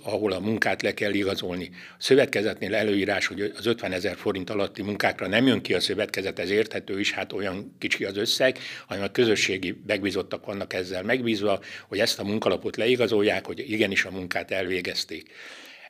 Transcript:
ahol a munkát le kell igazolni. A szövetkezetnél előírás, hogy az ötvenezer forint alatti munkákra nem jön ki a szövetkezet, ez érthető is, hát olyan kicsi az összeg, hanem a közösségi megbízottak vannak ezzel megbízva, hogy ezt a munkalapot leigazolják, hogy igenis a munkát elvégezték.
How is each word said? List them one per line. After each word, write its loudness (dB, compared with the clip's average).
ahol 0
a -2
munkát 0
le 2
kell 0
igazolni. -2
A -18
szövetkezetnél 4
előírás, 2
hogy -6
az -6
ötvenezer 0
forint -2
alatti -2
munkákra 0
nem 4
jön 6
ki 0
a 2
szövetkezet, -2
ez -2
érthető 0
is, 0
hát -6
olyan -6
kicsi -2
az -4
összeg, 2
hanem -4
a -2
közösségi 2
megbízottak -2
vannak -6
ezzel -4
megbízva, 2
hogy -4
ezt 2
a -6
munkalapot 0
leigazolják, 4
hogy -8
igenis 2
a -8
munkát -6
elvégezték. -4